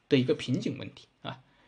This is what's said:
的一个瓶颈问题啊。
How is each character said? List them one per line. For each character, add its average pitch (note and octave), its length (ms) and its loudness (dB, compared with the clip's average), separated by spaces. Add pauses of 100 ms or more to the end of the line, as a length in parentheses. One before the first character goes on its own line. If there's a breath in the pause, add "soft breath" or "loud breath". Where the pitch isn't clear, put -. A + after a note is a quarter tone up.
的 C#3+ 100 6
一 B2+ 60 4
个 D3+ 100 2
瓶 D3 260 -2
颈 A2 180 -4
问 G#2+ 160 -14
题 - 140 -20 (140)
啊。 - 180 -12 (280 soft breath)